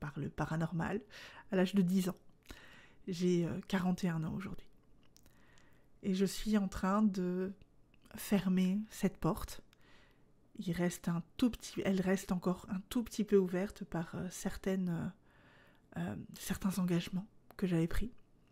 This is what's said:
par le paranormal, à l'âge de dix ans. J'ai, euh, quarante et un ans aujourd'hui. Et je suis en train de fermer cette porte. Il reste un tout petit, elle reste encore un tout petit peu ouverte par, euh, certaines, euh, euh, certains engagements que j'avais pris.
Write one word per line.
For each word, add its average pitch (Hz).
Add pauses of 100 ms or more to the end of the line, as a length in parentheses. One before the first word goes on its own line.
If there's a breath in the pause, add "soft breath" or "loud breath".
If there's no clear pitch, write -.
par 147
le 147
paranormal, 160 (520 loud breath)
à 208
l'âge 185
de 196
dix 180
ans. - (920 loud breath)
J'ai, 180
euh, 180
quarante 180
et 180
un 160
ans -
aujourd'hui. - (1300 soft breath)
Et 196
je 190
suis 214
en 196
train 196
de 185 (600)
fermer 185
cette -
porte. - (1000 soft breath)
Il 175
reste 175
un 170 (140)
tout 247
petit, -
elle 190
reste 190
encore 180
un 185
tout 247
petit 220
peu 208
ouverte 185
par, -
euh, 185
certaines, 180 (840 soft breath)
euh, 170
euh, 175 (220)
certains 190
engagements 180 (300)
que 196
j'avais 170
pris. 208 (400)